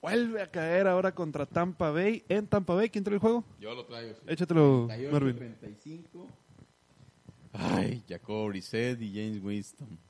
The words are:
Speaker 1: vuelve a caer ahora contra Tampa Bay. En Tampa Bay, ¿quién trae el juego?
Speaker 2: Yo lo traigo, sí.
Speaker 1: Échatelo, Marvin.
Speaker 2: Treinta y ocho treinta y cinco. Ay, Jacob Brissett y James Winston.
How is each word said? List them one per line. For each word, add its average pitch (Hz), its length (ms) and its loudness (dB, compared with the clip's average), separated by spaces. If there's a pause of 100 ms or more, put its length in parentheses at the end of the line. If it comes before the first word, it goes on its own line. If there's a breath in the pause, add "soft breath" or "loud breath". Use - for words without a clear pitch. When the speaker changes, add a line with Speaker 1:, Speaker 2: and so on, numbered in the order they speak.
Speaker 1:
vuelve 226 400 0
a 190 100 -8
caer 175 360 2
ahora 185 280 4
contra 147 300 -4
Tampa 170 460 0
Bay. 190 380 0
En 208 180 0
Tampa 190 280 0
Bay, 220 140 2
¿quién 202 140 -4
trae 202 120 0
el 190 60 0
juego? 226 220 2 (160)
Speaker 2:
Yo 101 160 -10
lo 123 100 -12
traigo, 117 280 -12
sí. - 140 -20
Speaker 1:
Échatelo, 156 600 6 (240)
Marvin. 139 240 2
Speaker 2:
Treinta - 0 -
y - 0 -
ocho - 20 -10
treinta 113 300 -14
y 104 140 -16
cinco. 175 460 -18 (1300)
Ay, 95 560 -2
Jacob 104 400 -6
Brissett 117 520 -4
y 110 120 -8
James 107 300 -6
Winston. 101 560 -8 (100)